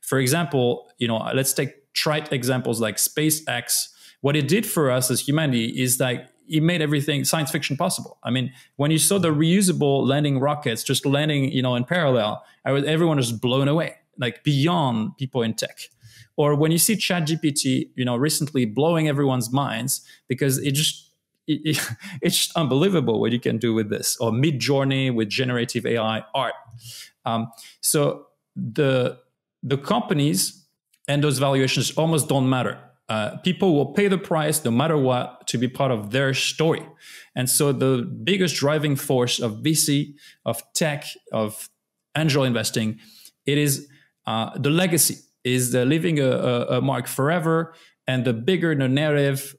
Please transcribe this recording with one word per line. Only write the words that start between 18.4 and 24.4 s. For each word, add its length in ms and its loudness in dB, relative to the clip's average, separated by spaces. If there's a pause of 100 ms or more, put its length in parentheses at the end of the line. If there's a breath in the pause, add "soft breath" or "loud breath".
blowing 420 2
everyone's 440 0
minds 500 -2 (260 loud breath)
because 300 0
it 140 -2
just, 400 -4 (360)
it, 160 -2
it, 260 -2 (140)
<laughs> 180 -12
it's 160 0
just 200 -2
unbelievable 640 2
what 100 2
you 80 0
can 180 -2
do 160 0
with 160 -2
this, 280 -4
or 140 0
Midjourney 840 0